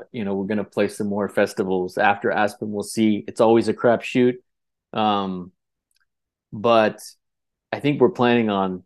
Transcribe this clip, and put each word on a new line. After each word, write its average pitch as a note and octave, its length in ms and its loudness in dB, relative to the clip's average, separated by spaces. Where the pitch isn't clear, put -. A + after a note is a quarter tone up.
you A#2 120 -8
know, G2 120 -4
we're G2 100 -4
gonna G#2 180 -4
play G2+ 240 -2
some G#2 200 -6
more G2+ 200 -4
festivals F#2+ 680 -2
after G2+ 320 0
Aspen. G#2 400 -4
We'll G2+ 140 -6
see. G#2+ 420 0
It's - 140 -4
always A2+ 280 4
a G#2+ 60 0
crapshoot. B2 600 2
Um, G2 600 -4
but A2 480 2
I G#2+ 80 -6
think C#3+ 200 0
we're B2 100 6
planning A#2+ 380 2
on F#2+ 380 -2